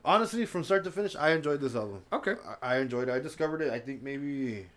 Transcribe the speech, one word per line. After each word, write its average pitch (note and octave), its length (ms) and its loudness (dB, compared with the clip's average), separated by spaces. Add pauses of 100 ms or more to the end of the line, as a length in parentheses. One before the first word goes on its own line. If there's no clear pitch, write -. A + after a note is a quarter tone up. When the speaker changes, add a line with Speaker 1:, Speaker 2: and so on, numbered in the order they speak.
Speaker 1:
honestly, A3 420 4
from F3 180 -2
start G3 200 4
to F#3 60 -4
finish, G3 260 -2
I D3+ 160 4
enjoyed D3 280 2
this C3 140 0
album. G#2 280 -4 (100)
Speaker 2:
Okay. A3 220 0 (280)
Speaker 1:
I, B2+ 120 2
I B2+ 40 4
enjoyed B2+ 300 0
it. B2 40 0
I B2+ 60 0
discovered D#3 440 -2
it, C#3 100 0
I A#2 60 -2
think B2+ 240 -8
maybe C3+ 640 -4 (100)